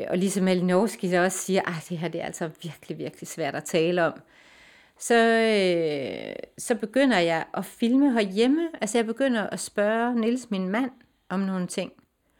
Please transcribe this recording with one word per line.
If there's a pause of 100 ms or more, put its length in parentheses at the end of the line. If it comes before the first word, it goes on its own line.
og
Lise
Malinowski,
der
også
siger,
"Ej, (160)
det
her,
det
er
altså (120)
virkelig,
virkelig
svært
at
tale
om." (840)
Så,
øh, (240)
så
begynder
jeg (100)
at
filme
herhjemme. (120)
Altså,
jeg
begynder
at
spørge
Niels,
min
mand, (380)
om
nogle
ting. (480)